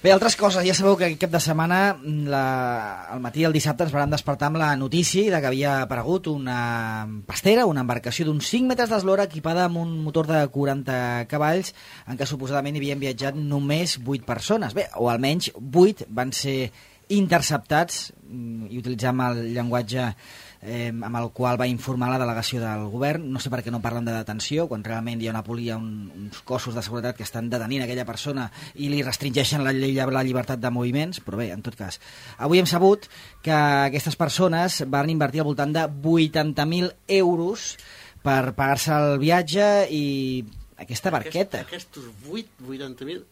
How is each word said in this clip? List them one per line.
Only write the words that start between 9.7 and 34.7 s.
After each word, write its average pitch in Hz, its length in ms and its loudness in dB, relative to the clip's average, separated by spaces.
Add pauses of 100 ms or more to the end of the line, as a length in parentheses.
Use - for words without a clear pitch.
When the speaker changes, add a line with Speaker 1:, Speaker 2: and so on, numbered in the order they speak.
Speaker 1:
un 165 140 -4 (100)
motor 156 240 0
de 156 140 4 (100)
quaranta 135 460 0 (280)
cavalls 156 460 0 (320)
en 123 140 -10
què 135 100 -2
suposadament 139 480 -4
hi 139 80 -2
havien 139 160 -4
viatjat 135 400 -4
només 143 640 0
vuit 135 180 -2
persones. 123 540 -2
Bé, 208 80 -2 (160)
o 120 80 4
almenys 135 480 0
vuit 165 500 4
van 123 240 -4
ser 135 280 -4 (500)
interceptats, 170 1000 2 (160)
mm, 117 420 -8
i 120 80 -8
utilitzant 123 420 -2 (120)
el 117 240 -4
llenguatge, 120 540 0 (500)
eh, 117 300 -6
amb 113 260 -6
el 117 160 -2
qual 123 240 0
va 123 140 0
informar 123 420 -2
la 131 80 0
delegació 117 400 -2
del 107 320 -4
govern. 147 400 -2
No 131 80 -4
sé - 100 -6
per 123 140 -4
què 120 80 -6
no 120 80 -4
parlen 117 240 -4
de 113 80 -4
detenció, 113 560 -4
quan 110 160 -6
realment 113 380 -6
hi 113 80 -4
ha - 20 -4
una 110 140 -4
poli-, 117 220 -6
hi 117 40 -4
ha 110 60 -4
un, 107 320 -8 (160)
uns - 180 -16
cossos 123 320 -6
de 120 80 -6
seguretat 117 320 -6
que 110 80 -12
estan 117 260 -6
detenint 123 360 -4
aquella 123 200 -4
persona 127 440 -6 (260)
i 143 160 -4
li 147 140 0
restringeixen 139 580 0
la, 135 80 2
la, 135 360 2 (100)
la 131 80 2
llibertat 127 340 -2
de 123 140 -2
moviments, 127 500 -2
però 101 160 -6
bé, 117 140 -2
en 98 100 -10
tot 233 160 -8
cas. 180 220 -10 (420)
Avui 165 160 6
hem 180 80 4
sabut 190 400 6 (340)
que 160 120 0
aquestes 143 680 4
persones 170 680 2